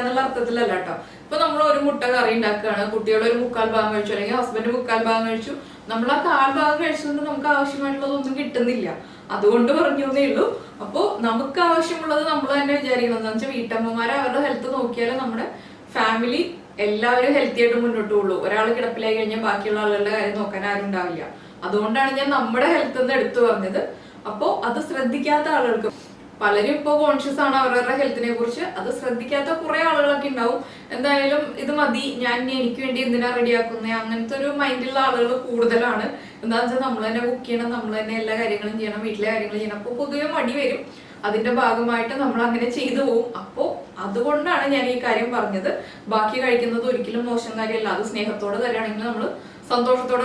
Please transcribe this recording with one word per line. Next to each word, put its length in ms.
എന്നുള്ള 260
അർത്ഥത്തിലല്ല 580
ട്ടോ. 100
ഇപ്പൊ 200
നമ്മൾ 160
ഒരു 160
മുട്ട 160
കറി 220
ഉണ്ടാക്കുകയാണ്, 480
കുട്ടികൾ 360
ഒരു 120
മുക്കാൽ 320
ഭാഗം 200
കഴിച്ചു, 200
അല്ലെങ്കിൽ 260
ഹസ്ബൻഡ് 360
മുക്കാൽ 320
ഭാഗം 220
കഴിച്ചു, 240
നമ്മൾ 240
ആ 40
കാൽ 300
ഭാഗം 240
കഴിച്ചുകൊണ്ട് 460
നമുക്ക് 280
ആവശ്യമായിട്ടുള്ളതൊന്നും 800
കിട്ടുന്നില്ല. 500
അതുകൊണ്ട് 440
പറഞ്ഞു 320
എന്നേ 200
ഉള്ളൂ. 160
അപ്പൊ 160
നമുക്ക് 340
ആവശ്യമുള്ളത് 600
നമ്മൾ 180
തന്നെ 200
വിചാരിക്കണം. 400
എന്താന്ന് 200
വെച്ചാൽ 180
വീട്ടമ്മമാരെ 640
അവരുടെ 260
ഹെൽത്ത് 300
നോക്കിയാലേ 460
നമ്മുടെ 240
ഫാമിലി 440
എല്ലാവരും 500
ഹെൽത്തി 260
ആയിട്ട് 220
മുന്നോട്ട് 300
പോകുള്ളൂ. 200
ഒരാൾ 280
കിടപ്പിലായി 420
കഴിഞ്ഞാൽ 300
ബാക്കിയുള്ള 380
ആളുകളുടെ 320
കാര്യം 240
നോക്കാൻ 320
ആരും 160
ഉണ്ടാവില്ല. 360
അതുകൊണ്ടാണ് 520
ഞാൻ 180
നമ്മുടെ 380
ഹെൽത്ത് 280
എന്ന് 180
എടുത്തു 260
പറഞ്ഞത്. 340
അപ്പോ 180
അത് 100
ശ്രദ്ധിക്കാത്ത 680
ആളുകൾക്ക്, 340
പലരും 360
ഇപ്പോ 220
കോൺഷ്യസ് 440
ആണ് 160
അവരവരുടെ 400
ഹെൽത്തിനെ 300
കുറിച്ച്. 240
അത് 180
ശ്രദ്ധിക്കാത്ത 640
കുറെ 260
ആളുകളൊക്കെ 440
ഉണ്ടാവും. 280
എന്തായാലും 460
ഇത് 180
മതി, 240
ഞാൻ 200
ഇനി 160
എനിക്ക് 240
വേണ്ടി 220
എന്തിനാ 320
റെഡിയാക്കുന്നേ, 600
അങ്ങനത്തെ 400
ഒരു 100
മൈൻഡുള്ള 480
ആളുകൾ 240
കൂടുതലാണ്. 580
എന്താന്ന് 200
വെച്ചാൽ 220
നമ്മൾ 220
തന്നെ 180
കുക്ക് 220
ചെയ്യണം, 280
നമ്മൾ 240
തന്നെ 200
എല്ലാ 220
കാര്യങ്ങളും 380
ചെയ്യണം, 260
വീട്ടിലെ 260
കാര്യങ്ങൾ 260
ചെയ്യണം. 220
അപ്പൊ 100
പൊതുവെ 360
മടി 240
വരും, 200
അതിന്റെ 320
ഭാഗമായിട്ട് 600
നമ്മൾ 260
അങ്ങനെ 180
ചെയ്തു 300
പോകും. 180
അപ്പോ 220
അതുകൊണ്ടാണ് 600
ഞാൻ 100
ഈ 100
കാര്യം 320
പറഞ്ഞത്. 340
ബാക്കി 320
കഴിക്കുന്നത് 480
ഒരിക്കലും 400
മോശം 280
കാര്യമല്ല, 360
അത് 140
സ്നേഹത്തോടെ 540
തരികയാണെങ്കിൽ 460
നമ്മൾ 140
സന്തോഷത്തോടെ 520